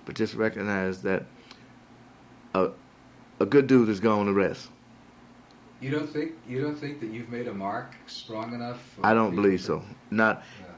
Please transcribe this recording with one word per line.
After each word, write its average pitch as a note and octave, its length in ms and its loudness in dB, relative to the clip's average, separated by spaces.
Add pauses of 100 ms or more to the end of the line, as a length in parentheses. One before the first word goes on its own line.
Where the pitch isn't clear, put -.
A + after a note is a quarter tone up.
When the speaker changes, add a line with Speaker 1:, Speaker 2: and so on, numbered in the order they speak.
Speaker 1:
but - 100 -12
just A2 200 -2
recognize G2+ 680 -2
that F#2+ 220 -2 (1300)
a, F#2 160 2 (720)
a G#2 60 2
good C#3 200 6
dude B2 220 6
is G2+ 120 0
gonna G#2 340 4
rest. F#2+ 340 0 (1120)
Speaker 2:
You C3 100 -6
don't D3+ 180 -4
think, D3+ 240 -4 (160)
you B2+ 140 -4
don't D3 140 -2
think C#3+ 240 -10
that A2+ 100 -8
you've A2+ 180 -10
made A#2+ 200 -8
a G2+ 60 -8
mark G#2 400 -8 (120)
strong A2+ 480 -10
enough A#2+ 260 -10 (140)
for G2 120 -6
Speaker 1:
I A2 60 6
don't A2 180 4
Speaker 2:
people F#2+ 140 0
Speaker 1:
believe F#2 160 4
Speaker 2:
to - 60 -10
Speaker 1:
so. D#2+ 160 -2 (280)
Not, A2 320 2 (160)
Speaker 2:
Yeah. - 80 -18 (120)